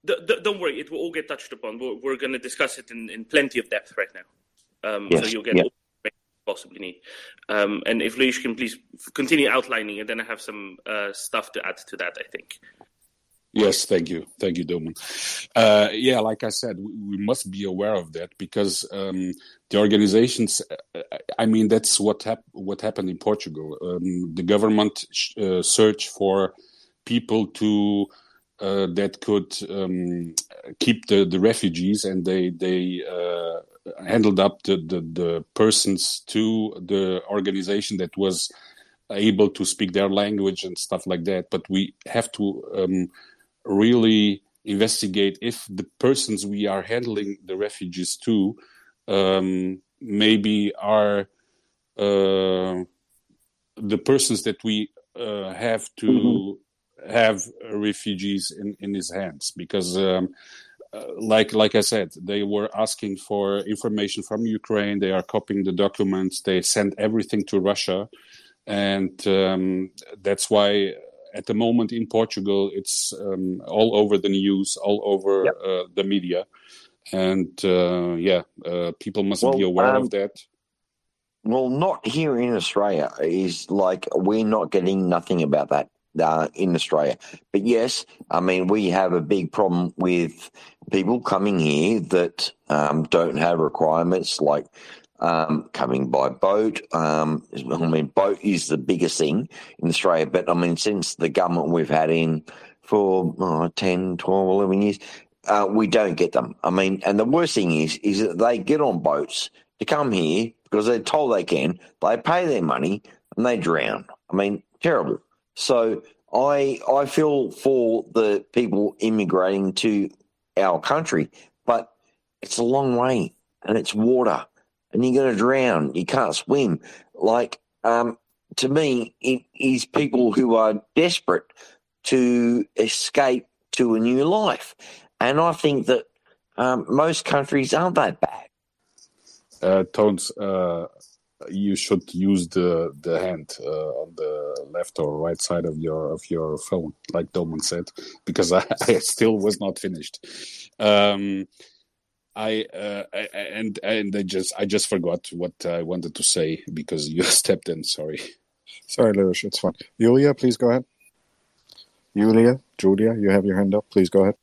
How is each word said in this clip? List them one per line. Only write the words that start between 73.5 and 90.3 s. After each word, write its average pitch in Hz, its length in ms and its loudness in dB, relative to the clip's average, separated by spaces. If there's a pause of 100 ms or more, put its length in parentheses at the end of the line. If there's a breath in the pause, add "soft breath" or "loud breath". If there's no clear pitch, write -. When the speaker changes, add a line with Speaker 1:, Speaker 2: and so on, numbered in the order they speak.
Speaker 3:
all 107 340 4
over 104 160 4
the 95 120 0
news, 98 480 0
all 104 260 0
over, 98 400 2
Speaker 2:
Yep. - 220 0
Speaker 3:
uh, 92 180 -2 (140)
the 98 80 0
media. 92 400 -2 (680 soft breath)
And, 95 420 0 (120)
uh, 90 480 2 (160)
yeah, 87 140 4 (200)
uh, 85 340 -4
people 101 260 -4
must 98 200 0
Speaker 2:
Well, 131 140 4
Speaker 3:
be 98 60 2
aware 95 320 4
Speaker 2:
um, 131 80 2
Speaker 3:
of 123 80 -4
that. 101 200 -2 (1120)
Speaker 2:
well, 127 260 0
not 156 360 0
here 139 340 0
in 120 160 0
Australia 92 560 0 (100)
is 85 480 -2
like, 92 440 0
we're 104 320 2
not 107 260 0
getting 95 380 2
nothing 87 340 0
about 71 260 0
that, 71 200 0 (300)
uh, 80 340 2
in 92 220 0
Australia. 76 420 0 (340 loud breath)
But 98 120 0
yes, 117 420 0 (260 loud breath)
I 82 80 2
mean, 92 280 2
we 104 200 2
have 90 260 2
a 87 80 2
big 85 300 -2
problem 90 460 0
with 90 520 -2 (420 loud breath)